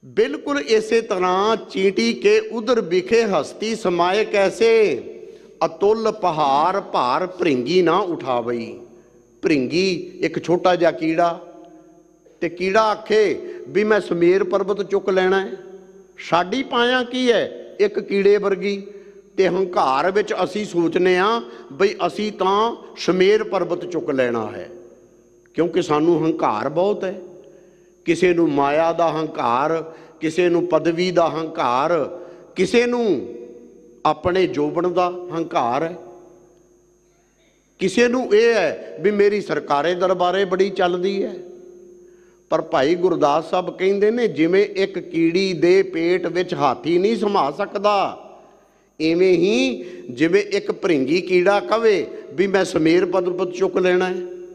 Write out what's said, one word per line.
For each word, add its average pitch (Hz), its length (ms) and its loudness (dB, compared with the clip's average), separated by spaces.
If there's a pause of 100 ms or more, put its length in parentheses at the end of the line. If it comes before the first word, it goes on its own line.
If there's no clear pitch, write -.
ਬਿਲਕੁਲ 269 540 -2
ਇਸੇ 220 420 2
ਤਰ੍ਹਾਂ 190 540 0
"ਚੀਂਟੀ 208 580 0
ਕੇ 208 260 4
ਉਦਰ 220 420 -2
ਵਿਖੇ 185 420 2
ਹਸਤੀ 202 520 -2
ਸਮਾਏ 185 500 0
ਕੈਸੇ, 208 760 2 (640)
ਅਤੁੱਲ 214 460 0
ਪਹਾੜ 160 680 0
ਭਾਰ 160 480 -2
ਭ੍ਰਿੰਗੀ 156 540 0
ਨਾ 165 160 4
ਉਠਾਵਈ।" 120 840 -4 (600)
ਭ੍ਰਿੰਗੀ 165 720 0 (100)
ਇੱਕ 160 220 -4
ਛੋਟਾ 180 320 2
ਜਿਹਾ 165 160 2
ਕੀੜਾ, 160 480 0 (1000)
ਤੇ 175 80 -2
ਕੀੜਾ 190 320 0
ਆਖੇ 214 720 0 (140)
ਵੀ 180 160 0
"ਮੈਂ 214 160 4
ਸੁਮੇਰ 175 440 2
ਪਰਬਤ 196 400 -2
ਚੁੱਕ 196 260 -2
ਲੈਣਾ 185 320 2
ਹੈ।" 214 100 -8 (760)
ਸਾਡੀ 180 340 0
ਪਾਇਆ 254 400 0
ਕੀ 247 280 0
ਹੈ? - 480 -2
ਇੱਕ 202 200 0
ਕੀੜੇ 202 380 2
ਵਰਗੀ। 196 500 -2 (500)
ਤੇ 190 100 4
ਹੰਕਾਰ 175 640 0
ਵਿੱਚ 208 220 0 (100)
ਅਸੀਂ 202 220 -4
ਸੋਚਨੇ 175 520 2
ਹਾਂ 220 240 0 (300)
ਬਈ 190 240 0 (120)
ਅਸੀਂ 208 240 -4
ਤਾਂ 208 440 0 (220)
ਸੁਮੇਰ 185 460 2
ਪਰਬਤ 175 420 -4
ਚੁੱਕ 156 240 -6
ਲੈਣਾ 120 420 0
ਹੈ, 90 180 -12 (840)
ਕਿਉਂਕਿ 175 280 0
ਸਾਨੂੰ 156 440 2
ਹੰਕਾਰ 135 440 0
ਬਹੁਤ 185 340 0
ਹੈ। 190 180 -8 (840)
ਕਿਸੇ 175 280 2
ਨੂੰ 170 160 2
ਮਾਇਆ 147 440 2
ਦਾ 165 160 2
ਹੰਕਾਰ, 156 840 -2 (260)
ਕਿਸੇ 175 300 0
ਨੂੰ 175 180 0
ਪਦਵੀ 165 440 0
ਦਾ 165 180 2
ਹੰਕਾਰ, 151 920 -2 (360)
ਕਿਸੇ 233 300 2
ਨੂੰ 233 500 -2 (720)
ਆਪਣੇ 180 420 0
ਜੋਬਨ 151 460 -2
ਦਾ 180 160 0 (280)
ਹੰਕਾਰ 151 460 -2
ਹੈ, 170 120 -6 (1800)
ਕਿਸੇ 214 280 2
ਨੂੰ 240 280 0
ਇਹ 233 180 6
ਹੈ 170 480 -2
ਵੀ 190 100 2
ਮੇਰੀ 202 300 2
ਸਰਕਾਰੇ 147 540 0
ਦਰਬਾਰੇ 180 500 2
ਬੜੀ 190 240 0
ਚੱਲਦੀ 185 540 -2
ਹੈ। - 120 -6 (1120)
ਪਰ 156 120 0
ਭਾਈ 156 340 2
ਗੁਰਦਾਸ 156 540 2
ਸਾਹਿਬ 175 280 -4
ਕਹਿੰਦੇ 196 340 2
ਨੇ, 233 160 0
"ਜਿਵੇਂ 170 380 2
ਇੱਕ 190 340 -4
ਕੀੜੀ 170 540 0
ਦੇ 175 300 4
ਪੇਟ 175 420 -2
ਵਿੱਚ 175 280 -2
ਹਾਥੀ 143 440 0
ਨਹੀਂ 208 200 2
ਸਮਾ 190 340 0
ਸਕਦਾ, 196 720 -2 (760)
ਇਵੇਂ 170 340 2
ਹੀ 214 520 0 (240)
ਜਿਵੇਂ 165 340 2
ਇੱਕ - 280 -4
ਭ੍ਰਿੰਗੀ 160 500 0
ਕੀੜਾ 185 380 2
ਕਵੇ 208 480 0 (260)
ਵੀ 175 140 0
ਮੈਂ 190 180 2
ਸੁਮੇਰ 165 400 2
ਪਰਬਤ 180 460 -2
ਚੁੱਕ - 260 -2
ਲੈਣਾ 185 320 2
ਹੈ 185 60 -6 (400)